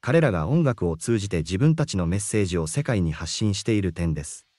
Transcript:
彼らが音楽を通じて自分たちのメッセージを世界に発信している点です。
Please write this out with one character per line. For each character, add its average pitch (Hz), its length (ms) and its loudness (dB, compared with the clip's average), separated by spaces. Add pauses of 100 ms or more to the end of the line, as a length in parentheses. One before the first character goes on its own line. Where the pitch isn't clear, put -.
彼 160 220 4
ら 127 100 4
が 80 160 0
音 156 160 2
楽 113 240 0
を 80 80 -2
通 117 220 0
じ 101 100 -2
て 90 120 0
自 92 180 -4
分 156 180 4
た 156 80 0
ち 101 140 -4
の 87 80 0
メ 87 100 0
ッ 101 40 0
セ 104 240 0
ー - 20 -
ジ 87 100 -2
を 80 100 0
世 143 160 -4
界 107 200 0
に 80 100 0
発 80 180 -8
信 107 220 0
し 98 100 -4
て 117 120 0
い 104 80 2
る 90 100 -2
点 82 220 -2
で 73 100 -6
す。 - 220 -16 (120)